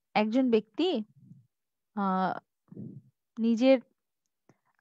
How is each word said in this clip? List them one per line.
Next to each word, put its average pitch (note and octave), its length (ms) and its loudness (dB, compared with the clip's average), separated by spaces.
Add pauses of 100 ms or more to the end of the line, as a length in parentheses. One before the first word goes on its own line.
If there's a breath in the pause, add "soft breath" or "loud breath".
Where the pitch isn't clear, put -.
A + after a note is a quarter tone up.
(160)
একজন A3+ 360 0
ব্যক্তি, A3+ 380 0 (1040)
আহ, F#3+ 380 -2 (1040)
নিজের, A#3 400 2 (1040)